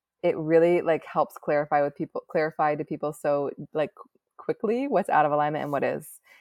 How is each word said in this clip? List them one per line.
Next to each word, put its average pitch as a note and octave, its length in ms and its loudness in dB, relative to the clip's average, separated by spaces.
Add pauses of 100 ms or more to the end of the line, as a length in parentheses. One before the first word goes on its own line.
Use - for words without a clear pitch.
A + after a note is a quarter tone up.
(240)
it F3 140 0
really, E3 440 4
like, D#3 240 0
helps - 320 -2
clarify D3 460 0
with D3 120 -4
people, - 340 -8
clarify D#3 460 0
to D3 100 -6
people D3+ 280 -6
so, C#3+ 380 -2 (220)
like, D3 180 -2 (460)
quickly A#3 500 -4
what's G3+ 220 0
out D#3 160 4
of C#3+ 60 0
alignment D3 320 0
and D3 80 -6
what C#3 120 -2
is. D3 360 -6 (220)